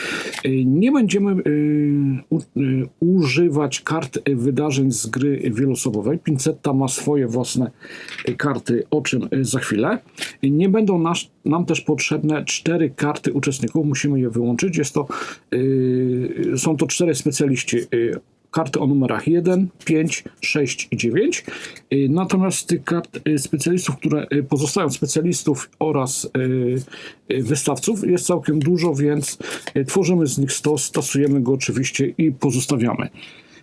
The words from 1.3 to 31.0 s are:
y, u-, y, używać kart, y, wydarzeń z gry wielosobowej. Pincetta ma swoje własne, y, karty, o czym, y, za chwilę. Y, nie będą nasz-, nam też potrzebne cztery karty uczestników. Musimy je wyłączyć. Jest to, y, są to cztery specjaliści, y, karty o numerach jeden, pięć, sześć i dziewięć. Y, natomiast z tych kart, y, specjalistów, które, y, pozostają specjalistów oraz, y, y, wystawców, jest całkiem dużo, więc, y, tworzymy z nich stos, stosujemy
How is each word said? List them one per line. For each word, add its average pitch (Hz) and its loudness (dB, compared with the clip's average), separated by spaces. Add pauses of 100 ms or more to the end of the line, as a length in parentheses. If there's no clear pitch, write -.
y, 147 2
u-, - -4
y, 131 0 (120)
używać 151 2
kart, 147 -4
y, 139 2
wydarzeń 135 2
z - -4
gry 131 0
wielosobowej. 123 0
Pincetta 147 -2
ma 135 2
swoje 139 0
własne, 120 -2 (580)
y, 123 -2
karty, 135 -2
o 151 2
czym, 123 -2
y, 135 2
za 123 -2
chwilę. 127 0 (460)
Y, 135 4
nie 165 4
będą 196 4
nasz-, 165 -2 (140)
nam 160 2
też 156 0
potrzebne 151 0
cztery 160 0
karty - -2
uczestników. 139 0
Musimy 139 0
je 123 0
wyłączyć. 120 0
Jest 151 -2
to, 143 0 (480)
y, 127 0
są 156 0
to 156 2
cztery 165 0
specjaliści, 135 0 (160)
y, 117 0 (300)
karty 160 -2
o 147 0
numerach 131 2
jeden, 180 2 (160)
pięć, 160 0 (160)
sześć - -2
i 120 -4
dziewięć. 120 0 (480)
Y, 139 2
natomiast 185 2
z - -8
tych - -2
kart, - -4
y, 151 2
specjalistów, 160 -2
które, 147 -2
y, 143 2
pozostają 143 0
specjalistów 156 -2
oraz, 143 -2
y, 127 0 (580)
y, 131 0
wystawców, 147 -2
jest 180 2
całkiem 156 0
dużo, 165 2
więc, 147 0 (380)
y, 139 0
tworzymy 170 2
z - -2
nich 135 0
stos, 147 0
stosujemy 139 0